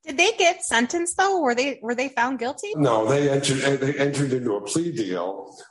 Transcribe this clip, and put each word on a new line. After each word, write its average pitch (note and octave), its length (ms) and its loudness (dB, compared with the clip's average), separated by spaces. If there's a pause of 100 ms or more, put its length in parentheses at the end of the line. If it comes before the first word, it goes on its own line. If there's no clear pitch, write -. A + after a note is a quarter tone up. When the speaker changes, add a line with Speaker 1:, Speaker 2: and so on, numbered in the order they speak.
Speaker 1:
Did C#4+ 140 -8
they F#4+ 140 4
get F4 340 2
sentenced, B3+ 520 0
though? F#4+ 240 2
Were B3 120 2
they, C4 300 -2
were A#3 100 -4
they B3+ 160 -4
found B3+ 300 -2
guilty? C#4+ 360 -6
Speaker 2:
No, A#2 300 2
they C#3+ 240 2
entered, C3+ 500 0
they C#3 200 -2
entered C#3 340 0
into A#2+ 220 0
a G2+ 60 -4
plea E3+ 300 -2
deal F#2+ 640 -6 (160)